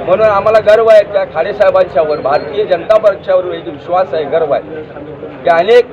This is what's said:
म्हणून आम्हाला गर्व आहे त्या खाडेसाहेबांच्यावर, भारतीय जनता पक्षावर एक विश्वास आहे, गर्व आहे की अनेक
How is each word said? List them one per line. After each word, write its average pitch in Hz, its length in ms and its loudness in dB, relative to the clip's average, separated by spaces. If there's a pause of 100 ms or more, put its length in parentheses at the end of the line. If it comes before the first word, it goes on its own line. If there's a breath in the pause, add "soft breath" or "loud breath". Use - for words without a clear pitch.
म्हणून 202 220 2
आम्हाला 208 400 2
गर्व 220 220 4
आहे 214 140 8 (100)
त्या 190 120 0 (100)
खाडेसाहेबांच्यावर, 180 840 0
भारतीय 147 440 -2
जनता 175 340 0
पक्षावर 185 560 0
एक 165 120 -12
विश्वास 170 480 -4
आहे, 160 100 -4
गर्व 151 280 -2
आहे - 300 -6 (640)
की 170 60 2
अनेक 208 420 4